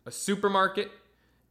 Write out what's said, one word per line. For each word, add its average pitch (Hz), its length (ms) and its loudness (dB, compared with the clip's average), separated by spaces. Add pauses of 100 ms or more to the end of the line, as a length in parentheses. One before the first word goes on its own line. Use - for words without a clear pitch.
A 123 40 -14
supermarket, 196 800 0 (600)